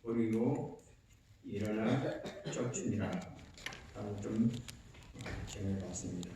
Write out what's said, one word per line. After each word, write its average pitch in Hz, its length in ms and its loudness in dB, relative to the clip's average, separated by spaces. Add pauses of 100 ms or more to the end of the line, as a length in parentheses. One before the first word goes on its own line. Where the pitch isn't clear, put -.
"버리고 117 800 4 (600)
일어나 110 800 2 (300)
쫓으니라" - 580 0 (840)
라고 104 260 -4
좀 113 280 4 (1000)
정해봤습니다. 92 880 -2